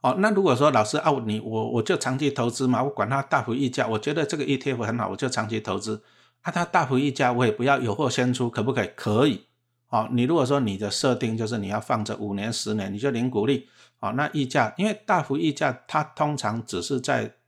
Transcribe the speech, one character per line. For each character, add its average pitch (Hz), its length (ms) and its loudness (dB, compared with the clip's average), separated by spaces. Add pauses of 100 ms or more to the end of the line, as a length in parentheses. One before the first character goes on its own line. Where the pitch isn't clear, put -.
哦， - 160 2
那 214 140 2
如 196 100 2
果 147 140 4
说 143 160 4
老 110 120 4
师 - 140 -2
啊， 160 140 2 (140)
你， 107 140 -2
我， 113 340 -4
我 120 100 2
就 180 120 2
长 131 220 -2
期 143 140 2
投 120 180 0
资 127 180 0
嘛， 123 160 2
我 143 60 -2
管 104 180 -2
它 139 140 0
大 135 220 0
幅 117 100 -4
溢 131 160 0
价， 123 180 -2
我 110 120 -2
觉 147 120 -2
得 151 140 0
这 151 100 -4
个 147 80 -4
E 139 140 0
T 135 140 -4
F 120 120 -4
很 113 140 -2
好， 101 120 -2
我 95 60 -6
就 131 140 -4
长 110 180 -2
期 110 120 -4
投 98 180 -4
资。 107 260 -6 (380)
啊， 175 100 -6
它 175 140 -2
大 170 200 2
幅 127 120 0
溢 139 140 2
价， 131 200 2
我 123 140 4
也 110 60 6
不 120 120 -4
要 139 160 4
有 113 140 0
货 123 160 0
先 123 240 2
出， 120 160 0
可 110 140 -2
不 117 100 0
可 107 100 0
以？ 87 120 -2
可 117 320 2
以。 113 180 -2 (440)
哦， 113 220 0
你 123 120 2
如 147 100 2
果 156 100 4
说 139 160 2
你 104 180 0
的 104 120 -4
设 131 240 2
定 113 240 -2
就 113 80 -2
是 113 140 -4
你 98 80 -4
要 104 120 -2
放 110 240 -2
着 110 140 -4
五 104 160 -4
年、 104 180 -4
十 107 220 -4
年， 101 180 -2
你 101 60 -8
就 131 140 0
领 120 180 0
股 110 160 0
利。 135 220 0 (320)
哦， 104 140 -4
那 147 160 -2
溢 143 180 -2
价， 127 300 2
因 190 80 0
为 214 200 -2
大 175 180 2
幅 139 140 -2
溢 160 160 0
价， 135 340 -2
它 - 160 0
通 147 340 -2
常 110 260 -4
只 90 200 -6
是 131 180 -2
在 120 320 -2 (140)